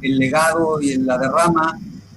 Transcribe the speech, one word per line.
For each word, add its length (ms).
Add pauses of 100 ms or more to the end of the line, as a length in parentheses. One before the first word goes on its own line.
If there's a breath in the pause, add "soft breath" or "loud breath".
el 160
legado 640
y 180
la 180
derrama 600 (380)